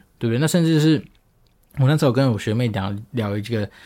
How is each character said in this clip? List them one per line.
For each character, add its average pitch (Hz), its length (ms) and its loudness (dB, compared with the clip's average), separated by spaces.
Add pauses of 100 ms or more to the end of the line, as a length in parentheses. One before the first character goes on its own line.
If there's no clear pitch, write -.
(180)
对 120 100 -4
不 113 80 0
对？ 123 40 0
那 156 60 0
甚 165 200 2
至 160 160 2
是 151 200 4 (760)
我 131 80 4
那 147 80 2
时 151 80 0
候 139 80 4
跟 131 180 2
我 113 80 0
学 104 160 -4
妹 120 140 0
聊， 101 260 -4 (180)
聊 104 260 -4
一 104 40 -6
个 107 280 -4 (160)